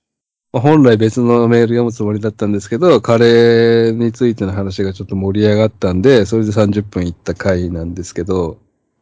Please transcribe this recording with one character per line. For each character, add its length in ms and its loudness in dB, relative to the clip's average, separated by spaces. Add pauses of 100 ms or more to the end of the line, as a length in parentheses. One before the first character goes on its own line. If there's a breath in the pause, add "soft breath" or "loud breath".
(520)
ま 80 -4
あ、 20 -4
本 220 4
来 140 6
別 240 0
の 260 2
メ 120 4
ー 20 4
ル 80 2
読 140 0
む 80 -4
つ 120 -8
も 80 -2
り 80 -4
だ 100 -6
っ 20 -8
た 160 -6
ん 40 -2
で 80 -2
す 100 -12
け 100 -4
ど、 220 4
カ 180 0
レ 680 4
ー 20 -2
に 200 -2
つ 160 -4
い 80 -2
て 100 -6
の 60 -4
話 320 -6
が 100 -6
ち 100 -14
ょ 20 -16
っ 20 -16
と 80 -8
盛 260 -2
り 60 4
上 80 2
が 100 2
っ 40 0
た 240 -4
ん 80 -2
で、 240 4
そ 140 -2
れ 60 -2
で 60 -4
三 200 0
十 100 -2
分 260 -6
い 40 -8
っ 20 -10
た 220 -8
回 340 -2
な 140 -8
ん 100 -10
で 100 -12
す 120 -18
け 80 -6
ど、 360 -4 (420)